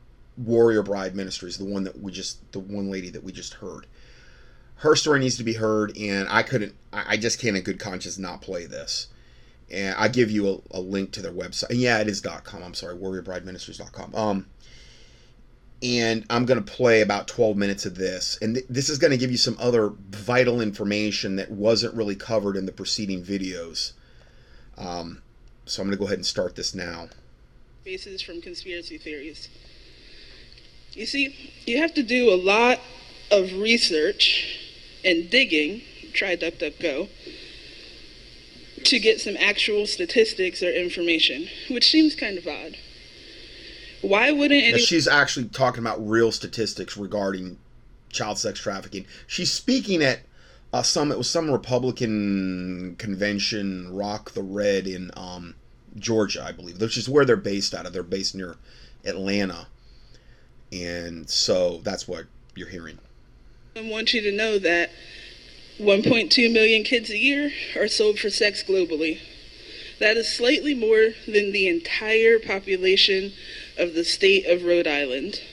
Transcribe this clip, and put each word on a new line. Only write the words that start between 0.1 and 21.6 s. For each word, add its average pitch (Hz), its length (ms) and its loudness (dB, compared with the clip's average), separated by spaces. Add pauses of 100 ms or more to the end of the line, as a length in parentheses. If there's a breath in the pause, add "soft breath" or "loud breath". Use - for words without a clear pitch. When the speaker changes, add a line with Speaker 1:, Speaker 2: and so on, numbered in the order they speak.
Speaker 1:
Warrior 113 460 6
Bride 98 340 -4
Ministries, 92 400 -8
the 98 80 -8
one 98 200 -2
that - 160 -10
we 98 120 -10
just, - 400 -12
the - 60 -8
one 98 320 -8
lady 95 180 -8
that 87 160 -14
we 95 80 -12
just 87 220 -14
heard. 87 320 -14 (920 soft breath)
Her 151 180 6
story 147 260 2
needs 123 180 0
to 117 60 -6
be 113 100 0
heard, 107 420 0
and 98 320 -2
I 110 140 4
couldn't, 107 320 -2 (180)
I, 104 160 -6
I 110 80 0
just 110 240 -2
can't 107 160 0
in 92 60 -2
good 92 180 -6
conscience 92 380 -10
not 92 240 -10
play 87 240 -8
this. - 420 -10 (600 soft breath)
And 95 260 -4
I'll 110 140 2
give 123 200 2
you 101 320 0 (100)
a, 92 60 -8
a - 20 -6
link 98 320 -4
to 98 100 -12
their 87 100 -8
website. 90 380 -8
And 120 100 0
yeah, 120 180 4
it 107 100 0
is 98 120 -2
dot 82 240 -10
com. 90 180 -14
I'm 90 120 -14
sorry, 90 200 -10
warrior 92 280 -6
bride 90 240 -10
ministries 92 320 -14
dot - 140 -16
com. 90 220 -14
Um, 101 320 0 (1400 soft breath)
and 117 480 2
I'm 120 140 2
gonna 120 180 2
play 113 380 4
about 101 260 0
twelve 107 300 2
minutes 98 300 -2
of 90 100 -10
this. 92 460 -4
And 110 140 -2
th-, 131 120 -6
this 135 220 -2
is 147 80 -2
gonna 143 180 4
give 127 140 0
you 123 80 -2
some 117 200 0
other 117 300 4 (220)
vital 120 500 2
information 104 760 -2
that 95 140 -6
wasn't 107 440 2